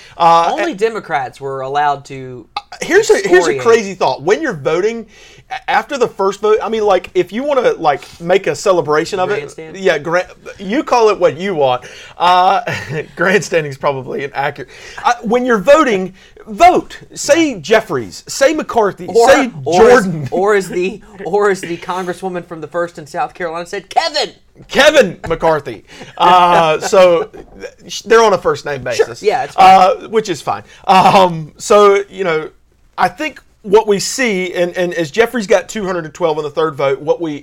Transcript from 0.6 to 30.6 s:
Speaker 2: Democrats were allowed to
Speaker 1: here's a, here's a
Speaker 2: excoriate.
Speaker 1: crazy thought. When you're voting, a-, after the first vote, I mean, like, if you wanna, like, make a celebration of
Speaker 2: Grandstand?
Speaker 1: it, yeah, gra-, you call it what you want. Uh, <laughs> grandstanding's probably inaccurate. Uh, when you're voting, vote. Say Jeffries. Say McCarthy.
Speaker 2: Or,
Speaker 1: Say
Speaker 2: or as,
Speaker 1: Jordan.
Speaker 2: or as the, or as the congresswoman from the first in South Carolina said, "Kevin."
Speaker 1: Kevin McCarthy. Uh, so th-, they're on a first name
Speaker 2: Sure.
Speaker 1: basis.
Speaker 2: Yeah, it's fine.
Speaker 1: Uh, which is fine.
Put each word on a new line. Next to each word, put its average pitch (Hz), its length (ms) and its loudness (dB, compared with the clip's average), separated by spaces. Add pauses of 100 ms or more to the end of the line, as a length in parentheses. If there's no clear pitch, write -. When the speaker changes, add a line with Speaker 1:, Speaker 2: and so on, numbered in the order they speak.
Speaker 2:
Democrats 185 680 -4
were 135 220 -8
allowed 143 440 -2
to 131 440 -16 (320)
Speaker 1:
here's 415 280 2
a, 427 40 6
here's 370 340 4
a - 80 0
Speaker 2:
excoriate. - 60 -6
Speaker 1:
crazy 226 320 2
thought. 139 280 -2
When 214 200 0
you're 285 100 -4
voting, 185 560 -4 (420)
a-, 147 200 -12
after 214 280 -2
the 240 120 0
first 196 320 -4
vote, 214 200 2
I 180 60 -8
mean, 220 160 -4
like, 190 300 0
if 180 180 -2
you 226 120 -6
wanna, 254 300 0
like, 147 460 -4
make 180 280 -2
a 156 80 -4
celebration 160 600 0
of 185 120 -2
Speaker 2:
Grandstand? 160 480 -10
Speaker 1:
it, 190 40 -12
yeah, 175 160 2
gra-, 170 300 -2 (320)
you 208 240 -4
call 233 260 2
it 190 80 0
what 160 200 0
you 190 180 -6
want. 131 300 0 (320)
Uh, 185 460 2 (460)
<laughs> - 60 -20
grandstanding's 165 600 -2
probably 135 480 -6
inaccurate. 139 420 -6 (340)
Uh, 240 120 0 (100)
when 247 220 0
you're 233 140 2
voting, 226 540 4 (340)
vote. 302 520 2 (140)
Say 294 480 -2
Jeffries. 139 640 -4
Say 277 260 -2
McCarthy. 208 540 -4
Speaker 2:
Or, 233 220 2
Speaker 1:
Say 269 220 2 (120)
Speaker 2:
or 180 280 4
as, 247 140 4
Speaker 1:
Jordan. 160 260 -6
Speaker 2:
or 202 240 0
as 185 120 -2
the, 185 340 -6 (240)
or 202 240 0
as 190 120 -2
the 170 160 -8
congresswoman 180 680 -8
from 170 160 -16
the 151 80 -14
first 170 300 -6
in 156 100 -18
South 156 260 -8
Carolina 170 320 -10
said, 196 240 -12
"Kevin." 294 440 -4 (340)
Speaker 1:
Kevin 240 520 2 (100)
McCarthy. 156 560 -4 (320)
Uh, 175 640 4
so 180 460 4
th-, - 800 -18
they're 226 200 4
on 208 100 4
a 175 40 0
first 156 280 -4
name 143 140 -6
Speaker 2:
Sure. 123 60 -12
Speaker 1:
basis. 117 380 -4
Speaker 2:
Yeah, 185 220 0
it's - 80 -16
fine. 190 520 6
Speaker 1:
Uh, - 40 -16
which 220 200 -2
is - 120 -6
fine. 104 220 -6 (240)